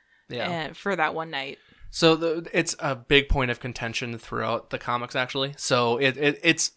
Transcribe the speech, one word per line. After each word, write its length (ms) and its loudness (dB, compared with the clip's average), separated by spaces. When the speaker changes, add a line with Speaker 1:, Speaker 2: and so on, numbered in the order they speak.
Speaker 1:
Yeah. 200 -4
Speaker 2:
and, 260 -6
for 200 -4
that 180 0
one 160 -6
night. 300 -8
Speaker 1:
So 240 6
the, 360 -2
it's 280 0
a 160 -2
big 340 2
point 220 2
of 80 -4
contention 580 -8
throughout 540 -4
the 80 -4
comics, 360 -4
actually. 420 -2
So 420 2
it, 180 2
it, 240 2
it's 360 4